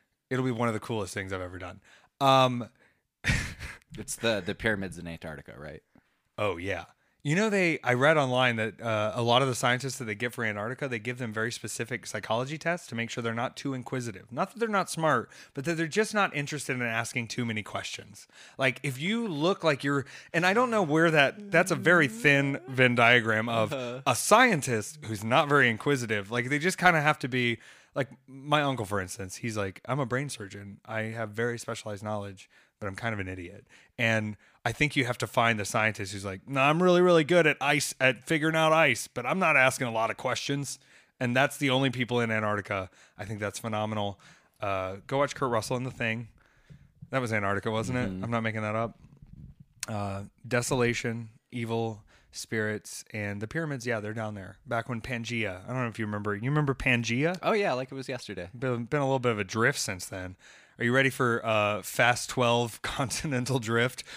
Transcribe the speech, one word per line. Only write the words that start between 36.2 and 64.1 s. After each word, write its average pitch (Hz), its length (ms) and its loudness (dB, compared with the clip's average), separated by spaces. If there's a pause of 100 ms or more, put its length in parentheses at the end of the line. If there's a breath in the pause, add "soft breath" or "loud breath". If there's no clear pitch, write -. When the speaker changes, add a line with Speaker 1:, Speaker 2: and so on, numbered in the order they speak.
Speaker 1:
like, 95 240 -8
"No, 139 140 0
I'm 151 200 4
really, 180 200 8
really 175 240 6
good 170 200 6
at 147 140 2
ice, 143 400 0
at 131 240 2
figuring 160 320 0
out 160 160 4
ice, 156 380 4
but 120 160 -8
I'm 156 140 -2
not 160 180 4
asking 131 300 4
a 117 40 -4
lot 113 180 0
of 107 60 -4
questions." 139 640 -4 (400 soft breath)
And 123 160 0
that's 139 220 2
the 143 120 0
only 131 200 2
people 123 320 0
in 113 100 0
Antarctica. 104 580 -2 (280 soft breath)
I 104 80 -10
think 104 160 -8
that's 101 180 -4
phenomenal. 107 600 -4 (400 soft breath)
Uh, 95 440 -4
go 135 120 -2
watch 139 180 0
Kurt 131 160 0
Russell 117 240 0
in 123 80 -4
The 131 80 -8
Thing. 113 380 -4 (800 soft breath)
That 131 100 0
was 117 140 -2
Antarctica, 101 380 0
wasn't 113 260 -2
it? 113 120 -2
Speaker 2:
Mm-hmm. 95 140 -8
Speaker 1:
I'm 117 80 -4
not 117 100 0
making 110 200 -4
that 107 140 -4
up. 113 220 -4 (920)
Uh, 101 340 -6 (240)
desolation, 120 800 -2 (220)
evil 113 540 -4 (280 soft breath)
spirits, - 800 -4
and 101 300 -4
the 110 60 -6
pyramids, 143 380 -6
yeah, 120 140 -2
they're 104 140 -6
down 107 220 -6
there. 98 300 -14
Back 117 220 -4
when 117 140 -6
Pangea, 110 640 -6
I - 20 -20
don't 127 160 -4
know 120 60 -2
if 107 100 -10
you 110 60 -2
remember. 104 280 -2
You 107 160 -4
remember 147 240 2
Pangea? 127 680 0
Speaker 2:
Oh, 170 80 2
yeah, 202 220 2
like 131 180 -4
it 143 40 -12
was 131 120 -10
yesterday. 95 500 -8
Speaker 1:
Been, 120 280 -2
been 147 160 0
a 135 40 0
little 135 140 2
bit 120 140 2
of 104 60 -2
a 104 40 2
drift 117 360 2
since 95 260 -6
then. 92 320 -8 (420 soft breath)
Are 123 60 0
you 120 80 4
ready 135 160 4
for, 120 360 0
uh, 104 360 2
Fast - 480 2
Twelve 120 520 2
<laughs> - 20 -20
Continental 131 760 -2
Drift, 117 460 0 (120 loud breath)